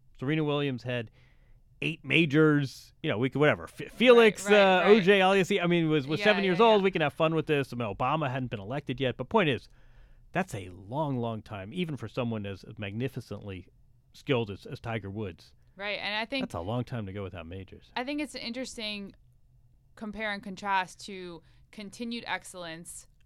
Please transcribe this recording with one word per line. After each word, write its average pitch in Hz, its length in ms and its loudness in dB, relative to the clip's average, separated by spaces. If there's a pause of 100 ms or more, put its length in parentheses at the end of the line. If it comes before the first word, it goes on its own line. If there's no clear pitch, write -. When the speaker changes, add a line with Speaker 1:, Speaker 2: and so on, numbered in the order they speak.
(200)
Speaker 1:
Serena 156 240 -2
Williams 143 400 -2
had 123 260 -6 (720)
eight 151 220 -6
majors. 147 960 4
You 156 80 -2
know, 107 80 0
we 127 140 0
could, 135 80 -2
whatever. 120 240 4
F-, - 300 -14
Felix, 233 520 8
Speaker 2:
Right, 202 60 2
right, 208 100 10
Speaker 1:
uh, 185 200 6
Speaker 2:
right. 202 160 8
Speaker 1:
O 202 40 4
J 196 180 6
Aliassime, 190 440 2
I - 20 0
mean, 170 240 2
was, 151 160 2
was 151 140 -4
Speaker 2:
Yeah, 208 60 -2
Speaker 1:
seven 208 180 4
Speaker 2:
yeah, 190 60 0
Speaker 1:
years 180 100 2
Speaker 2:
yeah. 233 60 6
Speaker 1:
old. 214 180 6
We 196 80 2
can 170 100 -2
have 143 120 0
fun 160 200 0
with 156 140 -2
this. 143 260 0
I - 40 -8
mean, 117 140 -4
Obama 139 380 -2
hadn't 131 220 -6
been 110 80 -6
elected 123 400 -8
yet. 127 180 -2
But 123 120 -10
point 190 200 2
is, 110 180 -2 (640)
that's 185 220 -4
a 95 160 -12 (180)
long, 139 300 -4
long 113 240 -6
time, 101 320 -14
even 160 240 -6
for 113 100 -10
someone 113 380 -6
as 98 180 -10 (140)
magnificently 104 880 -8 (480)
skilled 117 380 -2
as, - 140 -14
as - 140 -14
Tiger 110 300 -8
Woods. 98 420 -10 (240)
Speaker 2:
Right, 202 240 -8
and 202 160 -6
I 220 100 -4
think 269 180 -6
Speaker 1:
That's - 100 -8
a 85 80 -6
long 117 220 -4
time 117 240 -8
to 95 60 -10
go 101 100 -8
without 85 240 -12
majors. 95 500 -16
Speaker 2:
I 247 60 -4
think 294 180 -6
it's 262 140 -10
an - 60 -14
interesting 214 760 -10 (800)
compare 214 360 -8
and 202 120 -10
contrast 190 640 -4
to 180 340 -14 (300)
continued 233 560 -10
excellence, 175 800 -12 (180)